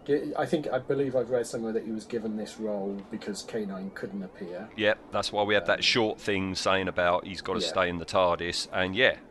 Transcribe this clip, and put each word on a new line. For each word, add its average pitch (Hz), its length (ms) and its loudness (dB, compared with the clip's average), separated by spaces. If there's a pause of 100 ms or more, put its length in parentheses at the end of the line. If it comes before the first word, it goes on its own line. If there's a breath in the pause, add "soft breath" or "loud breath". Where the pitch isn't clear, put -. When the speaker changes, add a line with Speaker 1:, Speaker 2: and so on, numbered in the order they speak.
Speaker 1:
G-, 147 320 0
I 147 100 -2
think, 151 260 0
I 127 80 0
believe 135 340 0
I've 120 160 2
read 120 160 2
somewhere 113 280 -4
that 113 100 -2
he 113 80 -6
was 107 120 -6
given 107 320 -4
this 104 220 -8
role 98 420 -4 (100)
because 104 320 -8
K 110 220 -6
nine 95 300 -8
couldn't 98 300 -8
appear. 92 520 -12
Speaker 2:
Yep, 104 220 4 (140)
that's 101 180 -2
why 104 140 2
we 104 100 4
had 101 120 4
that 104 120 4
Speaker 1:
Um, - 40 -2
Speaker 2:
short 110 380 4
thing 95 360 0
saying 95 320 2
about 87 380 2
he's 92 160 -8
gotta 95 180 -2
Speaker 1:
yeah. 87 80 -2
Speaker 2:
stay 92 200 2
in 87 100 -2
the 82 80 -6
tardis, 87 680 2
and 92 240 0
yeah. 113 200 4 (140)